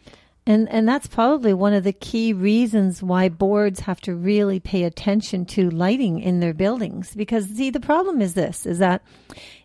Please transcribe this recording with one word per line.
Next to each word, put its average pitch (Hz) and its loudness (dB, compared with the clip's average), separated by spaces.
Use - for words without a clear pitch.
And, 220 4
and 220 2
that's 269 -2
probably 240 2
one 202 2
of 196 2
the 196 0
key 226 -2
reasons 202 2
why 185 2
boards 196 0
have 185 -6
to 180 -6
really 196 2
pay 180 -2
attention 196 -2
to 180 0
lighting 180 0
in 180 0
their 170 0
buildings. 190 -4
Because, 208 -2
see, 220 -4
the 254 -4
problem 320 0
is 185 -2
this, 170 -4
is 175 -4
that 185 2